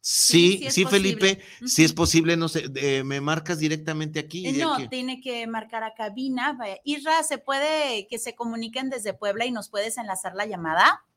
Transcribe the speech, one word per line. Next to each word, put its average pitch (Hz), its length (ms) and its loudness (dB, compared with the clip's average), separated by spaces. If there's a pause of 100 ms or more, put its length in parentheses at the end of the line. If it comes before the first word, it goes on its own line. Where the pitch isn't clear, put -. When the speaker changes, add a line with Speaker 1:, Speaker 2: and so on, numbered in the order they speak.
Speaker 1:
sí, - 520 6
Speaker 2:
Sí, 196 60 0
sí 277 80 -6
es 262 80 0
Speaker 1:
sí, 185 100 6
Speaker 2:
posible. 185 160 4
Speaker 1:
Felipe, 190 420 2 (240)
sí 160 180 6
es 156 60 4
Speaker 2:
Ujú. 160 60 -8
Speaker 1:
posible, 165 400 4
no 165 120 0
sé, 156 280 -4
eh, 135 280 0
me 139 160 -4
marcas 156 380 -2
directamente 156 640 -2
aquí 151 260 -10
y - 20 -2
Speaker 2:
Eh, - 40 -2
Speaker 1:
de 139 100 0
Speaker 2:
no, 320 120 0
Speaker 1:
aquí. 123 140 -4
Speaker 2:
tiene 254 320 -6
que 240 260 -6
marcar 226 360 -6
a 220 120 -8
cabina. 254 580 -4
Vaya, 240 320 -8
Isra, 302 400 0
¿se 302 140 -4
puede 269 680 0
que 233 100 -8
se 233 180 -8
comuniquen 233 540 -6
desde 214 240 -6
Puebla 208 320 -2
y 254 40 -2
nos 220 200 -6
puedes 214 280 -2
enlazar 190 360 -6
la 202 120 -4
llamada? 180 580 2 (120)